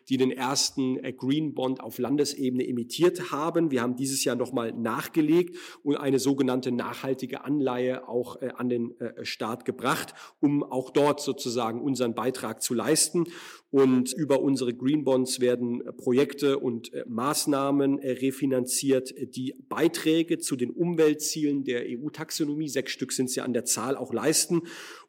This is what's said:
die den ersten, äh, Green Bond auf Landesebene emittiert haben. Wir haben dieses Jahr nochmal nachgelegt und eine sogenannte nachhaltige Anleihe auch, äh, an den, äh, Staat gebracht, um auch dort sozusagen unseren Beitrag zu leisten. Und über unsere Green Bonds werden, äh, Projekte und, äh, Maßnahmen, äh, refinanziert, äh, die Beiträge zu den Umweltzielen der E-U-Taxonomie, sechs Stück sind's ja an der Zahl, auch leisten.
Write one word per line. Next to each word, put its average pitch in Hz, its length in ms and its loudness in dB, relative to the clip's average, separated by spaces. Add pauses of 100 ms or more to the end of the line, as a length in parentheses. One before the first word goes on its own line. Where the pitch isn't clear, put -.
die 127 100 0
den 131 140 4
ersten, 131 720 -2
äh, 131 80 -6
Green 135 440 -2
Bond 127 260 -2
auf - 160 -12
Landesebene 127 680 0
emittiert 135 640 0
haben. 160 400 2
Wir 123 100 2
haben 123 160 0
dieses 135 260 -2
Jahr 127 120 2
nochmal 120 360 -2
nachgelegt 151 840 2 (240)
und 143 160 0
eine 135 220 2
sogenannte 131 520 2
nachhaltige 123 720 -4
Anleihe 127 640 0
auch, 123 340 -4
äh, 123 140 -4
an 127 140 -2
den, 120 320 -2
äh, 117 240 -10
Staat 117 400 -6
gebracht, 123 480 -2 (260)
um 147 240 2
auch 131 280 -6
dort 143 280 4
sozusagen 120 640 -4
unseren 123 320 0
Beitrag 113 480 -4
zu - 140 -2
leisten. 156 500 2 (460)
Und 127 420 6
über 139 280 2
unsere 127 340 0
Green 139 280 2
Bonds 131 360 2
werden, 123 420 2
äh, 123 100 -10
Projekte 139 680 2
und, 117 340 -4
äh, 135 140 -8
Maßnahmen, 139 920 2
äh, 139 140 -4
refinanziert, 131 1040 0
äh, 131 80 -8
die 131 300 -8 (120)
Beiträge 160 720 2
zu - 180 -4
den 123 140 0
Umweltzielen 151 920 2
der 123 260 -4
E-U-Taxonomie, 147 800 -4
sechs 131 220 -2
Stück - 200 -6
sind's 127 220 -2
ja - 120 -4
an 123 80 0
der 117 120 -2
Zahl, 127 320 -2
auch 127 160 -8
leisten. 160 480 2 (480)